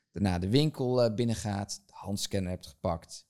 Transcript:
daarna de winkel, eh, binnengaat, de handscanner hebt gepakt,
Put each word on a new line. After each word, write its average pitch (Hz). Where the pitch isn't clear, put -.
daarna 92
de 92
winkel, 127
eh, 113
binnengaat, 110
de -
handscanner 98
hebt -
gepakt, -